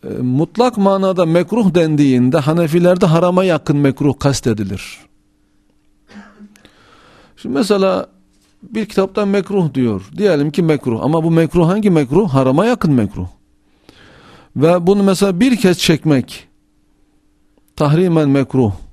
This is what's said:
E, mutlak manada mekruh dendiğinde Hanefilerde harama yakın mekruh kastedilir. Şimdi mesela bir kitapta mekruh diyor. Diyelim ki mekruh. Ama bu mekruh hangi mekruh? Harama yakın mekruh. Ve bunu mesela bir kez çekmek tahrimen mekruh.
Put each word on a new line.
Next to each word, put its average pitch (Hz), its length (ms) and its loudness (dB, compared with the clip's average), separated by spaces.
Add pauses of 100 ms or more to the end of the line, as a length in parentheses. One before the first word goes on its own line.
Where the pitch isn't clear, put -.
E, 135 40 -12
mutlak 139 680 -2
manada 190 500 0
mekruh 175 480 0
dendiğinde 143 640 2
Hanefilerde 170 680 0
harama 180 380 2
yakın 156 320 -2
mekruh 139 420 0
kastedilir. 107 800 -4 (2500)
Şimdi - 180 -10
mesela 190 520 -2 (560)
bir 220 240 -8
kitapta 196 400 -4
mekruh 196 480 -2
diyor. 110 420 -4
Diyelim 160 340 0
ki 180 120 -4
mekruh. 131 400 -2
Ama 156 220 -2
bu 165 60 0
mekruh 165 380 2
hangi 208 220 0
mekruh? 160 380 2
Harama 135 380 2
yakın 233 260 0
mekruh. 98 340 -2 (1300)
Ve 170 300 2
bunu 202 160 2
mesela 196 380 0
bir 247 160 2
kez 185 220 2
çekmek - 720 -2 (1300)
tahrimen 160 520 2
mekruh. 131 440 0 (200)